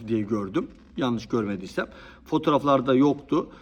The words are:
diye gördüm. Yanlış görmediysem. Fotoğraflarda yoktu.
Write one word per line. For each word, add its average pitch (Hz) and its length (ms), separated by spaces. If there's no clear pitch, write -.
diye 110 120
gördüm. 101 480
Yanlış 120 300
görmediysem. 101 600
Fotoğraflarda 143 680
yoktu. 147 540